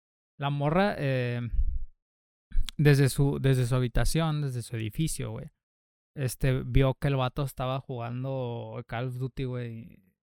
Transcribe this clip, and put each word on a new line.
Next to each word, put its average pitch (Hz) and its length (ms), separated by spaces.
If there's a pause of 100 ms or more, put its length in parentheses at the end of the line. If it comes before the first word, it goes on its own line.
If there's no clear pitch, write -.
(400)
La 143 100
morra, 151 480
eh, 123 440 (1400)
desde 143 320
su, 143 320
desde 131 240
su 123 100
habitación, 147 640
desde 127 200
su - 160
edificio, 117 540
güey, 117 160 (640)
este, 131 520
vio 135 300
que - 120
el 139 80
vato 131 280
estaba 131 360
jugando 120 1080
Call 120 220
of 123 80
Duty, 131 280
güey, 117 540 (240)